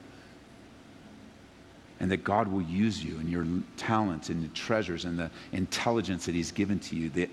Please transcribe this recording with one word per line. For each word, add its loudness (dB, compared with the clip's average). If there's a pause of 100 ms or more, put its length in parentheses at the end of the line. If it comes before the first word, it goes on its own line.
(2000)
And 2
that 2
God 4
will 2
use 2
you -4
and -2
your 2 (320)
talents 0
and -2
the -4
treasures 0
and -2
the -2 (220)
intelligence 2
that 0
he's 0
given 2
to -6
you, 0
the 0